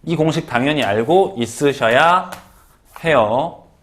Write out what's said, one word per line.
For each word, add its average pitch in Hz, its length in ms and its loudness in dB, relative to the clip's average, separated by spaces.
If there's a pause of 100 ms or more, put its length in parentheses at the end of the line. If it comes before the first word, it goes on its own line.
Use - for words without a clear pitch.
이 165 100 -4
공식 160 320 -2
당연히 135 360 -2
알고 117 540 0
있으셔야 139 920 0 (720)
해요. 139 600 0 (200)